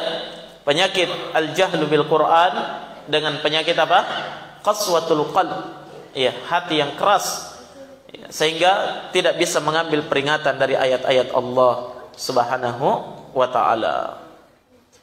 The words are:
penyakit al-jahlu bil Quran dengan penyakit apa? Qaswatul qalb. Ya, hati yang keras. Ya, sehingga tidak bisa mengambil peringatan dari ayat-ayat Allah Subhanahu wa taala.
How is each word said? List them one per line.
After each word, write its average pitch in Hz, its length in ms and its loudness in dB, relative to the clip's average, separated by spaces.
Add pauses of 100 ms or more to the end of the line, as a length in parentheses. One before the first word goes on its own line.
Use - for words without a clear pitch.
(600)
penyakit 175 480 0 (240)
al-jahlu 160 560 0
bil 147 160 4
Quran 160 480 4 (560)
dengan 147 320 -2
penyakit 156 320 0
apa? 165 320 4 (560)
Qaswatul 165 720 0
qalb. - 480 -2 (320)
Ya, 127 160 2 (160)
hati 170 320 -2
yang 143 160 0
keras. - 640 0 (560)
Ya, - 160 -18
sehingga 170 800 0
tidak 170 320 2
bisa 170 160 2
mengambil 156 480 0
peringatan 139 560 0
dari 131 160 2
ayat-ayat 127 560 2
Allah 123 560 2 (240)
Subhanahu 123 720 -2 (480)
wa 127 160 2
taala. 98 720 0 (800)